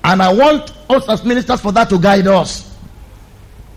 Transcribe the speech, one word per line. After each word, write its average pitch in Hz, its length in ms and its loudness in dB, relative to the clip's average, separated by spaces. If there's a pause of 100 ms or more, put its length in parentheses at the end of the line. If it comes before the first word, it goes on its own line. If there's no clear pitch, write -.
And 190 180 2
I 185 120 2
want 285 400 2 (160)
us 262 180 0
as 220 160 -2
ministers 240 380 -2
for 202 100 -4
that 226 180 0
to 196 80 0
guide 196 300 2
us. 185 420 -2 (1080)